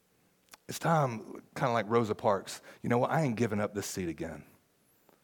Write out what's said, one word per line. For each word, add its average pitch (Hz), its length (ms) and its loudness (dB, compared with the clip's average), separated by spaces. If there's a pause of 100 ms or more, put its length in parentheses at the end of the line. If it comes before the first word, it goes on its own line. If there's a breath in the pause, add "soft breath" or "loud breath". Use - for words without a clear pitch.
(680)
It's - 120 -10
time, 143 600 0 (140)
kinda 131 180 0
like 113 160 2
Rosa 113 260 4
Parks, - 460 0 (200 loud breath)
"You - 80 -2
know 120 80 4
what? 127 140 2
I 156 100 4
ain't 127 140 0
giving 107 240 0
up 104 140 -2
this 101 140 -4
seat 92 200 -4
again. 78 360 -8 (800)